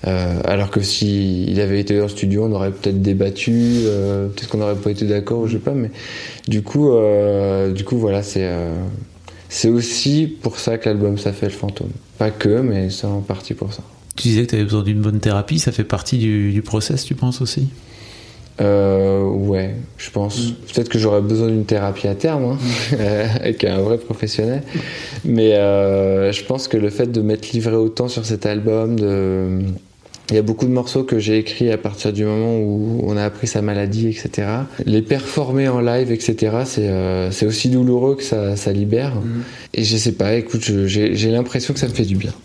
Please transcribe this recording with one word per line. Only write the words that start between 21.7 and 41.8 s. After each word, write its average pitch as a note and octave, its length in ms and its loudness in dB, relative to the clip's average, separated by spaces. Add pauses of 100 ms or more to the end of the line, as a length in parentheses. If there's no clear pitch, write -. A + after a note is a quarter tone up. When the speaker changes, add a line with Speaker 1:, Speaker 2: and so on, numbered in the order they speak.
Speaker 1:
à G2 60 0
terme, D3 300 0
hein, B2+ 140 -2 (180)
<laughs> A2+ 240 -2
euh, G#2 260 2 (140)
avec - 240 0
un G2 140 2
vrai G#2 180 2
professionnel. A2+ 680 -2 (640)
Mais, A2 300 4
euh, G2 760 4
je G2+ 140 -6
pense - 240 -6
que A2+ 80 2
le G#2 140 2
fait A#2 200 0
de A#2 120 0
m'être G#2+ 300 -2
livré A2+ 220 0
autant A2+ 340 0
sur A#2 180 -6
cet A2 200 -2
album, A2 520 0
de, F#2+ 640 0 (680)
il G#2+ 60 4
y - 20 6
a G#2+ 40 4
beaucoup A2+ 220 0
de B2+ 60 2
morceaux B2+ 320 0
que C3 160 0
j'ai G#2+ 180 2
écrits A2 340 0
à G#2+ 60 0
partir G#2 360 -4
du G#2 120 0
moment A2 340 0
où G#2+ 460 0
on G2+ 120 0
a G#2 80 0
appris G#2 240 -4
sa G#2+ 120 -2
maladie, G#2 480 0
et A2 40 0
cetera. A2 540 -4 (200)
Les G#2+ 160 4
performer C3+ 640 0
en B2 120 2
live, A#2+ 320 2
et A2+ 80 0
cetera, A2+ 440 0
c'est, A2 240 -2
euh, F#2 440 0
c'est G2+ 140 0
aussi A2 220 0
douloureux B2+ 480 4
que C3+ 60 -8
ça, G#2 340 0
ça G2+ 160 -2
libère. A2 440 0
Speaker 2:
Mhm. A#2 260 -4 (320)
Speaker 1:
Et A2+ 100 0
je A2 120 0
sais A2 160 0
pas, G2 220 2
écoute, A2+ 300 -2
je, G2 220 2
j'ai, G2+ 300 2
j'ai A2 140 2
l'impression B2 440 0
que - 60 -4